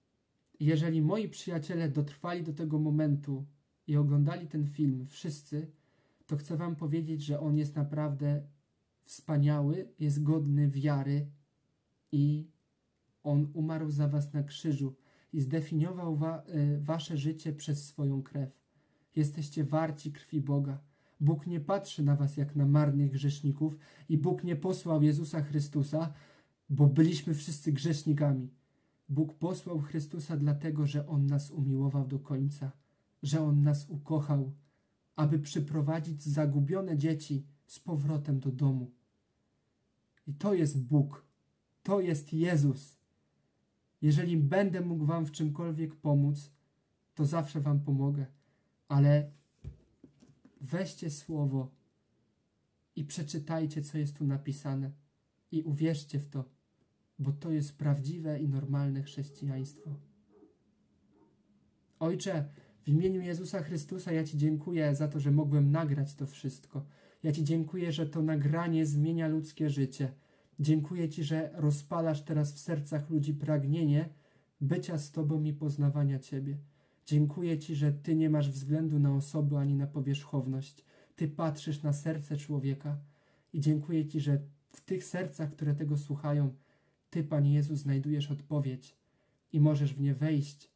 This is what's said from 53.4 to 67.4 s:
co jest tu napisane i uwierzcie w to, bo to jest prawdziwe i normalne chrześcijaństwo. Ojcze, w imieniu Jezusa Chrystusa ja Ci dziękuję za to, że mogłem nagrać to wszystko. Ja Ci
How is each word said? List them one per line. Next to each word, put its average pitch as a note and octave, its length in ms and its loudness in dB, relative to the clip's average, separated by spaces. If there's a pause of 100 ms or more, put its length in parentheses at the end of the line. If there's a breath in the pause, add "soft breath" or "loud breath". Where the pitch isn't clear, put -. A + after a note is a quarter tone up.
co D3+ 160 -6
jest C#3+ 200 -4
tu D3+ 60 -2
napisane C#3 640 -4 (600)
i D#3 120 -2
uwierzcie D3+ 560 -2
w C#3+ 100 -6
to, C3+ 160 -6 (800)
bo C#3 100 0
to D#3+ 180 -6
jest D3 280 -2
prawdziwe D3 640 -2
i D3 80 0
normalne C#3 540 -2
chrześcijaństwo. C#3 880 -8 (2000)
Ojcze, E3 480 0 (340 loud breath)
w - 60 -4
imieniu F3+ 320 4
Jezusa F3 420 -4
Chrystusa E3 500 -6
ja D#3+ 120 2
Ci D3 140 -4
dziękuję D#3 560 0
za D3 140 -2
to, D3 120 -4
że C#3+ 100 2
mogłem C#3+ 400 4
nagrać C#3+ 440 0
to C#3 120 -6
wszystko. - 600 -10 (360 loud breath)
Ja D#3 100 0
Ci D#3 120 0